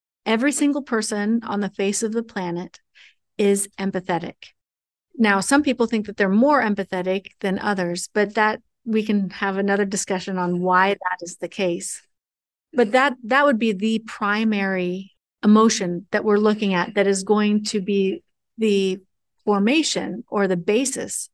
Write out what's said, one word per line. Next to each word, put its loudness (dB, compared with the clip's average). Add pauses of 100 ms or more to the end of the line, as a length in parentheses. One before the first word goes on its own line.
(240)
Every 0
single 0
person -2
on -4
the -4
face -2
of -4
the -2
planet -8 (580)
is 2 (100)
empathetic. -4 (840)
Now, 2
some 2
people 0
think -2
that -12
they're 2
more 4
empathetic -2 (100)
than -2
others, -4
but 0
that, 2 (240)
we 0
can -2
have -4
another 2
discussion -4
on -2
why 2
that -4
is -12
the -8
case. -4 (720)
But 2
that, 2 (100)
that 2
would 2
be 0
the -2
primary -2 (300)
emotion 4
that -2
we're 4
looking 2
at -2
that 2
is 0
going 2
to -4
be 0 (360)
the 0 (440)
formation 0
or 0
the 0
basis -2